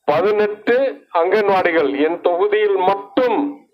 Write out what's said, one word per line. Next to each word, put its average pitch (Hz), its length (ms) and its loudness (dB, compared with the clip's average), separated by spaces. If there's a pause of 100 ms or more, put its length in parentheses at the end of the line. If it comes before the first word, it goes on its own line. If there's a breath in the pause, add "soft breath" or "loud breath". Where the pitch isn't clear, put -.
பதினெட்டு 208 720 0 (380)
அங்கன்வாடிகள், 175 880 0
என் 165 160 -2
தொகுதியில் 202 560 0
மட்டும் 196 640 -2 (340)